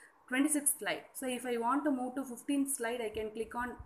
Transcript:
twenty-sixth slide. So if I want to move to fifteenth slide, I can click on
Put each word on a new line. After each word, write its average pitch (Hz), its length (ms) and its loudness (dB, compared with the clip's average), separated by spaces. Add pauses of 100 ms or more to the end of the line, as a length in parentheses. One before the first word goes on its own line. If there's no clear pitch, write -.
(280)
twenty-sixth 285 500 4
slide. 185 240 -2 (100)
So 269 160 -4
if 247 160 -2
I 240 140 0
want 254 260 2
to 302 60 4
move 254 240 0
to 269 100 -2
fifteenth 269 500 0
slide, 233 280 -2
I 214 80 -2
can 220 200 -4
click 220 240 -6
on 240 180 -2 (140)